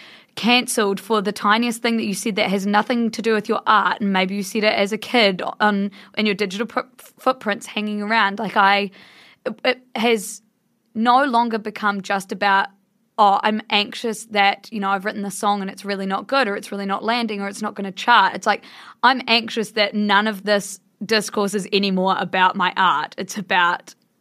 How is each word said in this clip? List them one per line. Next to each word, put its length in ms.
cancelled 640
for 220
the 100
tiniest 520
thing 140
that 80
you 100
said 220
that 120
has 160
nothing 460
to 100
do 140
with 120
your 200
art, 340
and 100
maybe 220
you 80
said 220
it 100
as 180
a 60
kid 460
on, 320
and 100
your 80
digital 320
pr-, 140
footprints 720
hanging 340
around. 380
Like, 180
I, 320
it 200
has 460
no 280
longer 360
become 420
just 300
about, 380
"Oh, 240
I'm 260
anxious 640
that, 420
you 60
know, 100
I've 160
written 160
this 160
song 240
and 80
it's 160
really 220
not 180
good, 220
or 80
it's 160
really 160
not 160
landing, 360
or 80
it's 140
not 140
gonna 160
chart." 420
It's 140
like, 160
I'm 240
anxious 460
that 200
none 320
of 200
this 340
discourse 480
is 180
anymore 460
about 380
my 200
art. 440
It's 180
about 560